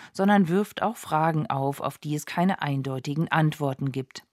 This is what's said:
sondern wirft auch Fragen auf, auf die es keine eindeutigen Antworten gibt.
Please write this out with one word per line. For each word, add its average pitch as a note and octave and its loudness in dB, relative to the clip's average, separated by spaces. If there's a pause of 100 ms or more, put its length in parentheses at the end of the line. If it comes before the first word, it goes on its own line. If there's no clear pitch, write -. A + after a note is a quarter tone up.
(120)
sondern G3 4
wirft G3 0
auch A3 -2
Fragen D#3 0
auf, C#3 -2
auf - -6
die D3 -6
es D3+ -4
keine - 0
eindeutigen C#3 -2
Antworten C#3+ 2
gibt. B2+ -8 (100)